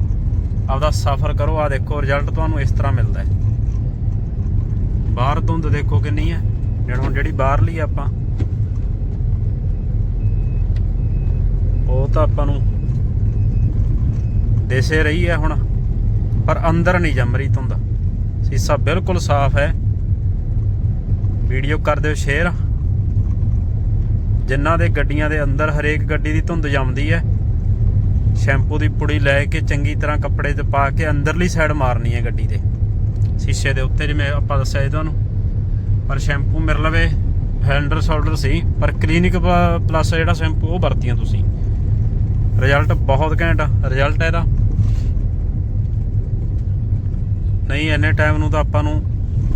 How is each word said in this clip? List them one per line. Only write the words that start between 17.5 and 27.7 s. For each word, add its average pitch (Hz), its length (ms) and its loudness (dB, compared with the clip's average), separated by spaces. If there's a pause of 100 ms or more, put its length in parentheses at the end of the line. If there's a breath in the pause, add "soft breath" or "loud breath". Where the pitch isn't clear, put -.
ਸ਼ੀਸ਼ਾ - 320 0
ਬਿਲਕੁਲ 175 420 0
ਸਾਫ਼ 139 380 2
ਹੈ। 139 160 2 (1700)
ਵੀਡੀਓ 139 320 0
ਕਰ 147 200 0
ਦਿਓ 151 140 0
ਸ਼ੇਅਰ। 151 380 0 (2000)
ਜਿਨ੍ਹਾਂ 147 300 0
ਦੇ 170 120 2
ਗੱਡੀਆਂ 147 400 0
ਦੇ 151 140 0
ਅੰਦਰ, 143 280 0
ਹਰੇਕ 151 380 0
ਗੱਡੀ 151 240 0
ਦੀ 160 80 2
ਧੁੰਦ 160 260 -2
ਜੰਮਦੀ 139 440 0
ਹੈ, 165 100 2 (1160)